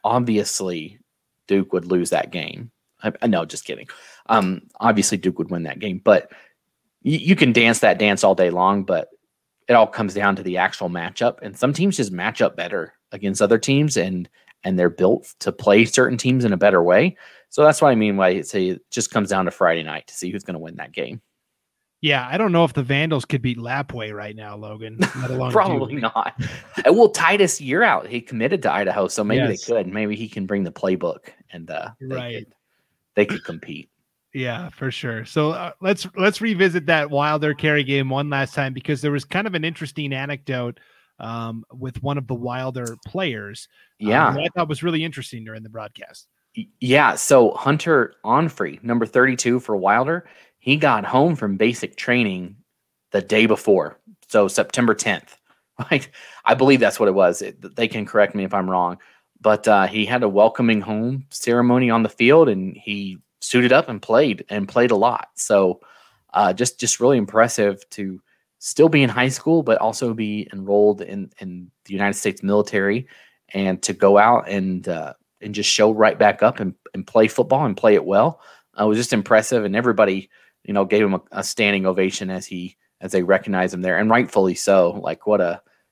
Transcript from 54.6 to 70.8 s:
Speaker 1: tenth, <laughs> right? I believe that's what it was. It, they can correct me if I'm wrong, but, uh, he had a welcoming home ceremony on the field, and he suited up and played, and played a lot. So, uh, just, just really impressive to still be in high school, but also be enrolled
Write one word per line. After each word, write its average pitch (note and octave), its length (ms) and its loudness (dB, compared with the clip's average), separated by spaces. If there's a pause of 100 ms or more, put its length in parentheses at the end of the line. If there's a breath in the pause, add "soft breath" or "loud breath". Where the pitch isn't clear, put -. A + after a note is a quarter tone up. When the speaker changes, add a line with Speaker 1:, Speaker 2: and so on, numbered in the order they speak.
Speaker 1:
tenth, - 460 -4 (400)
<laughs> - 120 -8
right? D3 160 0 (380 loud breath)
I A2 80 2
believe C3 280 4
that's G#2 200 0
what G#2+ 80 4
it F#2+ 60 2
was. F2+ 260 2
It, G2 340 -14
they A#2 140 -2
can G#2+ 160 -8
correct G2+ 300 0
me G2 100 -4
if F#2 80 -8
I'm F#2+ 160 -2
wrong, F2+ 300 -2 (420 soft breath)
but, G#2+ 260 2
uh, G2+ 200 4
he G#2+ 180 -4
had B2 180 -2
a A2 60 0
welcoming G#2+ 540 2
home A2+ 480 -6
ceremony B2 580 2
on A#2 140 2
the G#2+ 80 -2
field, C#3+ 400 6
and F#2+ 260 -4
he G2+ 400 -10 (260)
suited B2 280 2
up B2+ 180 4
and G#2+ 140 -8
played, A#2 460 2
and G2+ 180 -4
played A#2+ 240 2
a A2 60 2
lot. A2+ 400 0
So, G2 440 2 (540 soft breath)
uh, F#2+ 180 4
just, A#2 280 -2
just - 180 -2
really B2+ 180 4
impressive G#2+ 760 0
to F#2+ 300 -10 (380)
still - 300 4
be D3+ 160 4
in B2 60 2
high B2 180 0
school, D#3 340 0
but A2 160 2
also A2+ 360 -2
be G#2+ 380 -6
enrolled G2+ 480 2